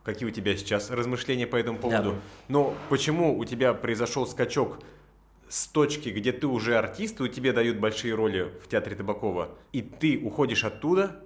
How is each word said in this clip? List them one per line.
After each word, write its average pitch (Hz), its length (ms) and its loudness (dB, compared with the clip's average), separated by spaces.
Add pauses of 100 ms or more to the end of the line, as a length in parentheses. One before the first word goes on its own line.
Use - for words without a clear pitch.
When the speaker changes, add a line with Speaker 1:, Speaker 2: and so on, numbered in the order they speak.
Speaker 1:
какие 110 240 -4
у 107 40 -4
тебя 101 240 0
сейчас 101 340 -2
размышления 123 560 -2
по 123 100 -2
этому 113 220 0
Speaker 2:
Да. - 40 -6
Speaker 1:
поводу. 104 340 2 (320)
Но 135 260 4 (140)
почему 151 480 2
у 117 80 -2
тебя 120 300 4
произошёл 117 520 0
скачок - 520 0 (680)
с - 200 -4
точки, 147 420 2
где 104 220 -2
ты 123 140 -2
уже 117 300 2
артист, 196 440 -2
и - 40 0
у 123 40 -2
тебя 127 240 0
дают 117 260 2
большие 110 360 0
роли 98 380 0 (100)
в - 60 -20
театре 101 280 -2
Табакова, 98 540 -2 (220)
и 123 100 -2
ты 143 400 0
уходишь 117 420 0
оттуда 175 600 0